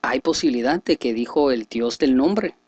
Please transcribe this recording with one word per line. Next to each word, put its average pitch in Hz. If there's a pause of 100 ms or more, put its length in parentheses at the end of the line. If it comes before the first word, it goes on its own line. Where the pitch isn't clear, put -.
Hay 131
posibilidad 147
de 165
que 120
dijo 131
el 117
Dios 117
del 135
nombre 185 (120)